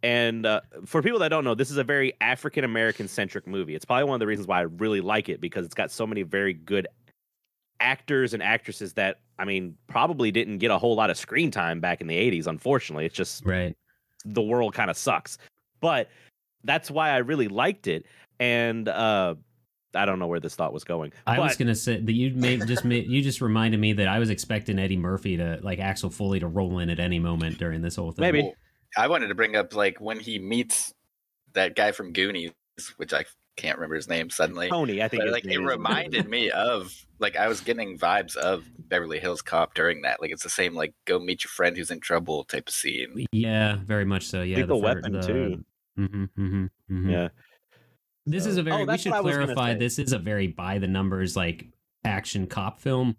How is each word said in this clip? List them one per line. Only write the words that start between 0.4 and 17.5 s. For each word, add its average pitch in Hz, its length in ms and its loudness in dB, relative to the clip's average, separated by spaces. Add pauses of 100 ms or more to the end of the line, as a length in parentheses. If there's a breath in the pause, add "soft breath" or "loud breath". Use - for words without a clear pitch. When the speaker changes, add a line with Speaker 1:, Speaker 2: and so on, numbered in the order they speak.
Speaker 1:
uh, 107 140 4 (240)
for 156 180 0
people 226 180 2
that 156 100 2
don't 156 120 2
know, 120 120 2
this 127 160 0
is 143 80 -2
a 131 60 2
very 135 360 2
African-American 113 880 0
centric 98 380 -4
movie. 90 280 -4
It's 78 120 -10
probably 127 180 2
one 139 100 0
of 120 60 -2
the 110 60 2
reasons 104 200 -2
why 92 120 2
I 87 40 2
really 98 380 0
like 104 300 0
it, - 100 -4
because 90 240 -6
it's 82 100 -14
got 95 160 -2
so 113 160 -4
many 104 160 -4
very 98 300 0
good 87 340 -2 (960)
actors 131 540 2
and 104 80 -4
actresses 104 500 0
that, 98 280 0 (180)
I 98 80 -4
mean, 92 300 -2 (120)
probably 127 420 2
didn't 104 280 0
get 113 120 4
a 95 80 4
whole 120 160 4
lot 107 160 4
of 82 60 0
screen 156 340 0
time 85 300 0
back 87 200 0
in 85 60 -6
the 82 100 -2
eighties, 90 300 2
unfortunately. 80 600 -2
It's 82 80 -4
just - 300 -6
Speaker 2:
Right. 90 300 0 (500)
Speaker 1:
the 104 180 0
world 110 320 2
kinda 98 200 0
sucks. - 440 -2 (420 loud breath)
But 147 280 2 (540 soft breath)
that's 143 280 0
why 156 200 2
I 135 80 4
really 127 300 2
liked 127 380 0